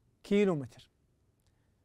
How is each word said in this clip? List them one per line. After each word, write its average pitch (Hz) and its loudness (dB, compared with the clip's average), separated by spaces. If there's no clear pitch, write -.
كيلومتر. 185 -2